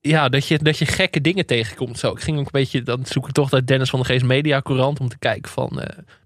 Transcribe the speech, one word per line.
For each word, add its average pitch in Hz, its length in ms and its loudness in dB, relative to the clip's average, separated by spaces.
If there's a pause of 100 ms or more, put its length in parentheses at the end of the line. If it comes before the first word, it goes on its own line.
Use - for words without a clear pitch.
Ja, 151 280 4
dat 139 200 0
je, 156 100 4
dat 151 200 2
je 151 80 0
gekke 180 340 0
dingen 170 260 0
tegenkomt. 117 520 -2
Zo, 113 140 -2
ik - 80 -10
ging 156 180 -2
ook 143 60 -2
een - 80 -10
beetje... 139 300 0
Dan 127 240 -4
zoek - 220 -4
ik 139 60 -8
toch 139 160 2
naar 131 160 2
Dennis 131 240 2
van 135 80 -2
der 127 100 -2
Geest 127 160 2
Media 135 380 2
Courant 135 380 0
om 131 80 -2
te 117 100 -10
kijken - 320 -4
van, - 300 -4
eh, - 180 -10
een - 80 -20 (200)